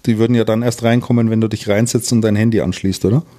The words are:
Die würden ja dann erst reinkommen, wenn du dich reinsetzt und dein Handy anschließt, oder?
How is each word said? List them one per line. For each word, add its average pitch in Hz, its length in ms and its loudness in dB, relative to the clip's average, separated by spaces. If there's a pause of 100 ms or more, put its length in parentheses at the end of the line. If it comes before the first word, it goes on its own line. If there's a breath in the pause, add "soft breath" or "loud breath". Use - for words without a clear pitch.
Die 110 140 0
würden 117 180 2
ja 110 80 2
dann 110 180 0
erst 117 200 -4
reinkommen, 117 480 0
wenn 110 100 0
du 113 80 0
dich 110 180 -6
reinsetzt 110 460 0
und 113 80 2
dein 107 160 2
Handy 110 240 2
anschließt, 90 460 -2
oder? 131 180 2 (140 loud breath)